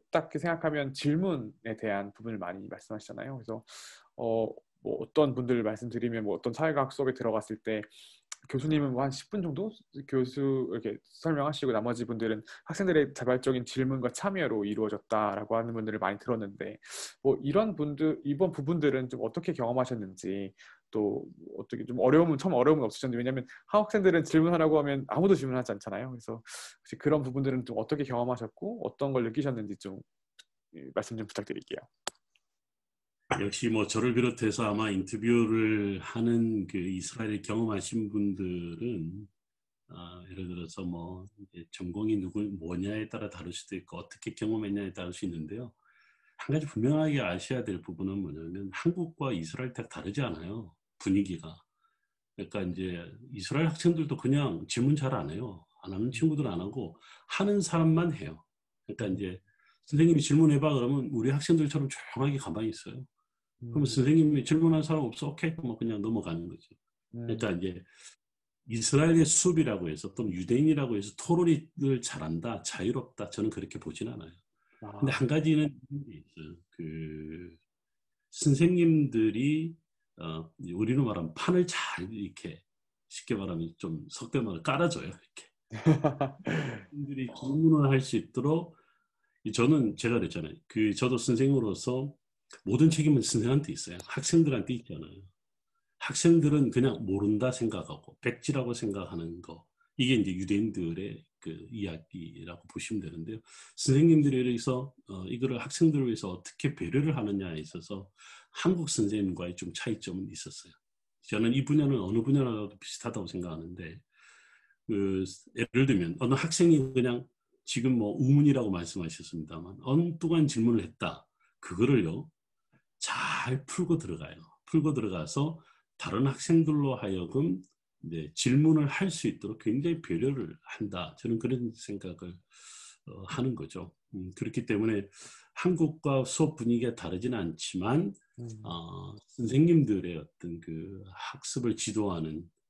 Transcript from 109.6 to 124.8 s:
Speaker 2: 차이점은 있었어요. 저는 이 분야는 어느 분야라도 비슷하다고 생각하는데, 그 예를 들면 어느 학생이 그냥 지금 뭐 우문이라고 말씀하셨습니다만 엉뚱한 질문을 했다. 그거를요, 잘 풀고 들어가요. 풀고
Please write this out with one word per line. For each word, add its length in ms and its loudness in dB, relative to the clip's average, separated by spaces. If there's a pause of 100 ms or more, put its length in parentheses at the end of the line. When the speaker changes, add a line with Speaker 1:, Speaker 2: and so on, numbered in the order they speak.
Speaker 2:
차이점은 560 -8
있었어요. 420 -16 (500)
저는 320 0
이 100 2
분야는 360 4
어느 220 0
분야라도 560 0
비슷하다고 480 -8
생각하는데, 760 -8 (840)
그 380 0 (320)
예를 300 2
들면 340 0
어느 140 4
학생이 580 4
그냥 340 0 (380)
지금 320 2
뭐 200 0
우문이라고 540 6
말씀하셨습니다만 1120 -8
엉뚱한 640 4
질문을 360 4
했다. 420 -8 (340)
그거를요, 680 2 (680)
잘 680 -4
풀고 320 0
들어가요. 360 -8 (320)
풀고 280 2